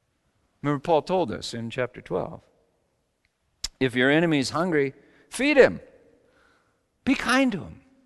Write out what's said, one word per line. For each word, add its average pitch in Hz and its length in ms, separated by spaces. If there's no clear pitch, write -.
Remember, 143 180
Paul 156 220
told 170 300
us - 220
in 117 160
chapter 117 320
twelve, - 400
"If 127 140
your 127 160
enemy 156 300
is 123 120
hungry, 147 420
feed 285 280
him. 135 240
Be 262 100
kind 254 380
to 185 80
him. 87 220